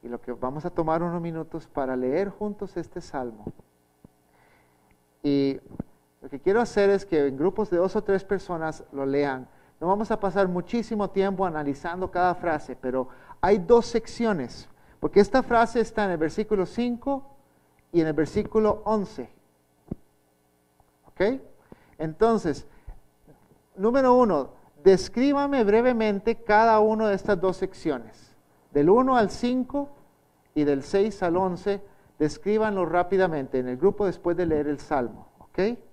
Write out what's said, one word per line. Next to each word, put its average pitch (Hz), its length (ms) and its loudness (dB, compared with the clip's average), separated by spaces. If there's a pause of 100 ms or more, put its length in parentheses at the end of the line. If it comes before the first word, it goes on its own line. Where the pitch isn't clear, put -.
y 123 60 -16
lo 120 140 -10
que 123 100 -12
vamos 135 320 -8
a 175 60 -6
tomar 160 320 -2
unos 175 180 -4
minutos 160 460 -10
para 131 280 -6
leer 139 360 -2
juntos 208 480 -10
este 170 240 -12
salmo. 117 420 -10 (1800)
Y 139 380 0 (600)
lo 135 80 -16
que 139 100 -12
quiero 202 220 2
hacer 202 260 2
es 196 160 2
que 147 220 0
en 135 100 -2
grupos 196 320 -2
de 175 80 -2
dos 180 180 0
o 214 80 -2
tres 190 220 -2
personas 165 680 -6
lo 139 140 -6
lean. 135 420 -2 (360)
No 165 60 -2
vamos 202 220 0
a 180 80 0
pasar 196 300 0
muchísimo 202 640 -4
tiempo 196 340 -2
analizando 165 680 -6
cada 180 240 2
frase, 160 400 -4
pero 127 340 -4 (340)
hay 202 160 4
dos 233 260 4
secciones, - 800 -4 (320)
porque - 220 2
esta 247 220 4
frase 233 380 2
está 220 260 -2
en 185 60 -2
el 170 40 -2
versículo 185 480 -2
cinco 240 580 -4 (680)
y 170 80 4
en 160 60 2
el 156 80 -2
versículo 208 720 0
once. 202 420 -2 (1800)
¿Ok? 240 340 -2 (560)
Entonces, 165 680 0 (1120)
número 247 380 4
uno, 196 440 2 (240)
descríbame 269 800 4
brevemente 220 720 2
cada 220 440 6
una 220 300 2
de 196 40 2
estas 196 240 0
dos 185 200 0
secciones, - 760 -6 (380)
del 147 160 4
uno 254 260 6
al 220 140 4
cinco 254 640 -4 (640)
y 151 100 2
del 143 180 0
seis 202 400 0
al 170 140 0
once, 190 460 -2 (360)
descríbanlo 196 680 0
rápidamente 175 720 0
en 127 100 -2
el 127 80 -6
grupo 196 300 2
después 175 320 -2
de 180 80 0
leer 151 220 0
el 143 100 -4
Salmo, 127 500 -4 (100)
¿ok? 220 380 -4 (160)